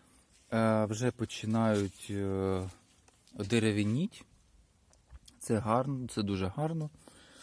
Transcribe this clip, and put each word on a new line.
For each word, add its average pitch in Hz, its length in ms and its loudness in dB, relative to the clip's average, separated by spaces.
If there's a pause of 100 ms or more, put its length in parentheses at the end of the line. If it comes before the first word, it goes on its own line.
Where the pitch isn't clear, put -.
(540)
е, 110 320 4
вже 110 260 0
починають, 107 960 0
е, 95 600 0 (640)
деревеніть. 107 920 0 (1120)
Це 117 180 0
гарно, 127 500 0
це 110 160 -4
дуже 95 240 0
гарно. 151 420 -4 (520)